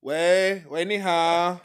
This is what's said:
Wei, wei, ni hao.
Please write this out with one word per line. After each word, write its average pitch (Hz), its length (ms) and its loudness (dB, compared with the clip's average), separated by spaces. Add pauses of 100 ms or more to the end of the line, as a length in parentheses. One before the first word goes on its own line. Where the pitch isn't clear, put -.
Wei, 180 680 0
wei, 160 160 -4
ni 208 120 -4
hao. 175 680 0